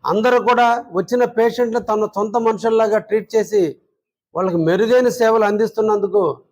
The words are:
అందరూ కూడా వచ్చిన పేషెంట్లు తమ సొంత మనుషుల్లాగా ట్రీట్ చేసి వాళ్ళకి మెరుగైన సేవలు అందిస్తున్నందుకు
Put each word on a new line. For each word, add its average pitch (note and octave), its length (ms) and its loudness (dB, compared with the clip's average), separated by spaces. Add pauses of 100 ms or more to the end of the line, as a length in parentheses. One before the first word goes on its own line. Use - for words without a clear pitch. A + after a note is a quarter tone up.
అందరూ A3+ 440 2
కూడా A#3+ 200 4 (300)
వచ్చిన A#3+ 240 -2 (160)
పేషెంట్లు A#3 440 0 (100)
తమ G#3+ 260 -2
సొంత G#3+ 180 -4 (120)
మనుషుల్లాగా A3 580 0
ట్రీట్ G#3+ 300 -4
చేసి G#3 260 0 (720)
వాళ్ళకి F3 320 -2
మెరుగైన A3+ 420 2 (120)
సేవలు A3+ 300 2
అందిస్తున్నందుకు G#3 720 0 (280)